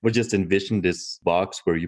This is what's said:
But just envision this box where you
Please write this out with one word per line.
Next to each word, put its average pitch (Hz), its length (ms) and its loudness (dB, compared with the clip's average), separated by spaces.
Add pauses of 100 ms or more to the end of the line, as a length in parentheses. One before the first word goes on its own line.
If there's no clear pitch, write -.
But 113 120 2
just 117 200 0
envision 98 480 0
this - 420 -4
box 87 420 0
where 85 100 2
you 82 120 -2